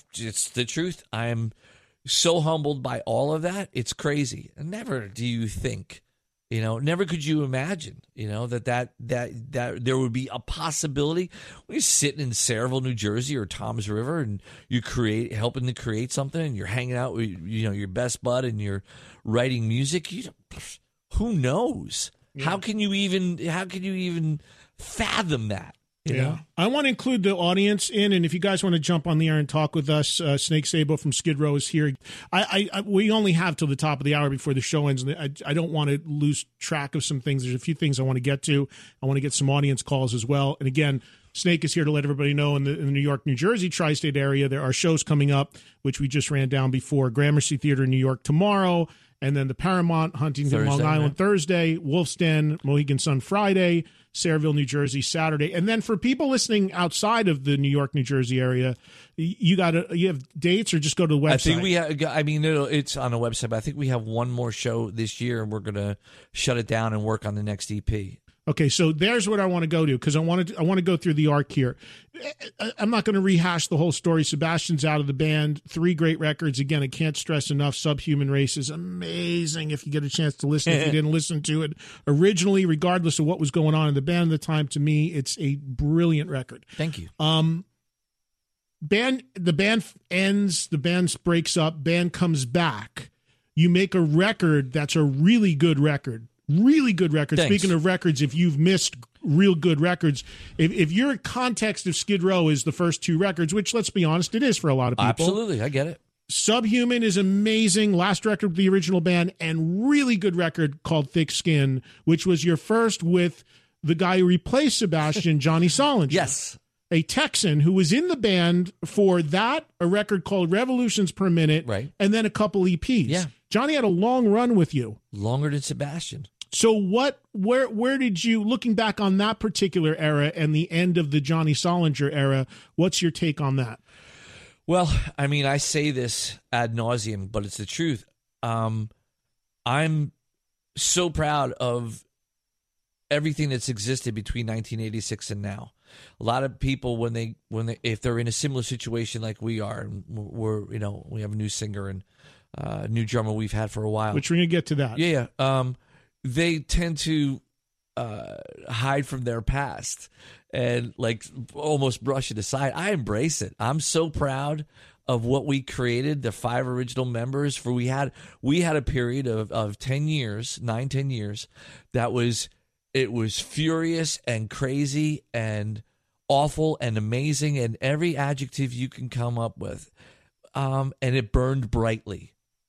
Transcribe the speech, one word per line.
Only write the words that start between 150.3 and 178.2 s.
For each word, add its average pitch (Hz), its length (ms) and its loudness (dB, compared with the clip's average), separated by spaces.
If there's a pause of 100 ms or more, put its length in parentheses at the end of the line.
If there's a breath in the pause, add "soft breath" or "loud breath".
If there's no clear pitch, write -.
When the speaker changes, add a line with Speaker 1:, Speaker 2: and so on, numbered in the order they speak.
Speaker 1:
you 110 60 -6
know, 101 300 -8
we 110 120 -8
have 104 100 -8
a 107 60 -6
new 107 120 -2
singer 101 380 -8
and, 95 160 -10 (540 soft breath)
uh, 104 320 -6
new 113 160 0
drummer 110 260 -2
we've 107 220 -4
had 110 180 -4
for 107 120 -6
a 107 60 -4
while. 107 240 -2
Speaker 2:
Which 139 160 -2
we're 170 80 2
gonna 175 100 2
get 165 200 0
to 156 80 -2
that. 127 220 -2
Speaker 1:
Yeah, 151 300 0 (120)
yeah. 135 200 2
Um, 127 180 -4 (480 soft breath)
they 160 340 0
tend 170 400 -2
to, 147 400 0 (560)
uh, 104 400 -10 (320)
hide 135 400 -2
from 131 160 -8
their 117 180 -4
past - 680 -4 (420 loud breath)
and, 120 460 -4
like, 113 260 -4 (300)
almost 143 500 -2
brush 135 280 -2
it 110 60 -8
aside. 135 380 -2
I 190 160 -4
embrace 127 500 -2
it. 92 180 -8
I'm 131 200 -2
so 160 300 0
proud 147 560 -4 (420 soft breath)
of 120 180 0
what 131 200 0
we 139 160 0
created, 131 600 -2
the 117 100 -2
five 123 360 -4
original 127 380 -4
members. 135 500 -4
For - 160 -4
we 123 160 0
had, 135 240 -2 (300 loud breath)
we 147 200 2
had 160 140 2
a 147 60 0
period 127 460 -2
of, 110 260 -2
of 104 260 -4
ten 143 280 -2
years, 123 540 -4
nine, 120 280 -4
ten 139 220 -2
years, 104 360 -8 (460 loud breath)
that 120 180 0
was, 120 380 0 (440)
it 127 180 0
was 110 280 -2
furious 160 880 -2
and 110 220 -2
crazy 143 760 -2 (100)
and 107 480 -4 (460)
awful 151 540 2
and 113 160 0
amazing 139 600 0
and 117 220 -2
every 151 380 0
adjective 139 560 -4